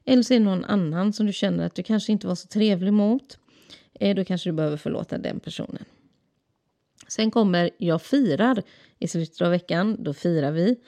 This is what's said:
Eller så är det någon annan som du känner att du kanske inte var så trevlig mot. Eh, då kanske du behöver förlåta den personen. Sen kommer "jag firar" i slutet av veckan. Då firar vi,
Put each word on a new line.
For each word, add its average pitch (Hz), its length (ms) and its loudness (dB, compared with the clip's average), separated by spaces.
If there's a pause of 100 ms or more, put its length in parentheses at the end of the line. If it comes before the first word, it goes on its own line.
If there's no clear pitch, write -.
Eller 254 180 6
så 254 120 2
är 233 40 6
det 220 60 4
någon 190 200 0
annan 185 480 0
som 214 140 -2
du 202 60 0
känner 175 340 -2
att - 80 -8
du 180 80 -6
kanske 220 300 -2
inte 208 140 -2
var 180 80 -2
så - 140 -10
trevlig 208 440 0
mot. 208 460 0 (600)
Eh, 196 160 2
då 190 80 0
kanske 180 260 -4
du - 20 0
behöver 151 240 -2
förlåta - 420 -6
den - 220 -8
personen. - 440 -12 (1200)
Sen 220 220 -2
kommer 180 480 2
"jag 165 240 0
firar" 220 600 2 (360)
i - 100 -4
slutet 165 320 -6
av 175 100 2
veckan. 175 480 0
Då 143 160 -6
firar 156 380 0
vi, 185 240 2 (120)